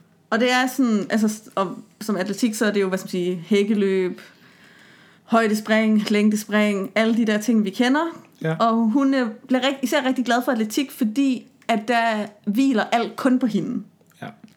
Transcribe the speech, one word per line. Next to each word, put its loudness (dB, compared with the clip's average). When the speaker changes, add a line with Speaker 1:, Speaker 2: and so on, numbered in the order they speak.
Speaker 1:
Og 0
det 2
er 2
sådan, 0
altså, 2
s-, -8
og -4
som -4
atletik, -2
så 0
er 2
det 0
jo, 0
hvad -2
skal -10
man -14
sige, -4
hækkeløb, 0
højdespring, 2
længdespring, 0
alle 2
de 2
der 0
ting, 2
vi -2
kender. 0
Speaker 2:
Ja. -2
Speaker 1:
Og 2
hun, 2
øh, 0
bliver 2
rigt-, -2
især 0
rigtig 0
glad 2
for 0
atletik, -2
fordi 0
at 0
der 0
hviler 2
alt -2
kun 2
på 0
hende. -2
Speaker 2:
Ja. -12